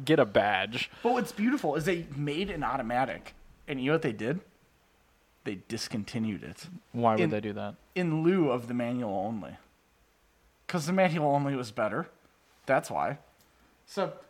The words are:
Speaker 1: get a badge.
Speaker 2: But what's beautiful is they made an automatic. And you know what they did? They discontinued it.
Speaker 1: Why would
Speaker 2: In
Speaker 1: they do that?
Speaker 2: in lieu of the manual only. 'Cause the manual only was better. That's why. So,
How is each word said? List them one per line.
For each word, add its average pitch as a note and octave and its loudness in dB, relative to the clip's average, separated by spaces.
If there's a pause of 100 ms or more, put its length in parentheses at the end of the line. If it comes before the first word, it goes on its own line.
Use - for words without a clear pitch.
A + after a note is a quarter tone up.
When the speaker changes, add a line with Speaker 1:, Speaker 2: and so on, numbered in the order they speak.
Speaker 1:
get D3+ 8
a B2+ 10
badge. G#2 2 (100)
Speaker 2:
But A#3+ 2
what's B3 -2
beautiful G#3 0
is D3+ -2
they F3 -2
made D3 -2
an D#3 -6
automatic. A#2+ -2 (340)
And C#3 -4
you B2+ -2
know D3 4
what D#3+ 4
they D3 0
did? A2+ -2 (1040)
They G2+ -4 (140)
discontinued A2 -4
it. - -14 (240)
Speaker 1:
Why A#2 4
would A2 2
Speaker 2:
In - 2
Speaker 1:
they G#2+ -2
do G#2 -6
that? G#2 -8 (200)
Speaker 2:
in D#3+ 0
lieu E3+ 4
of A#2+ -2
the B2 -6
manual A#2+ -2 (120)
only. G#2 -8 (1120)
'Cause D#3+ -4
the F3+ 0
manual E3 4
only C#3 0
was B2 -6
better. A#2 -2 (580)
That's C3+ 2
why. F#2 -2 (680)
So, F3+ -4 (160)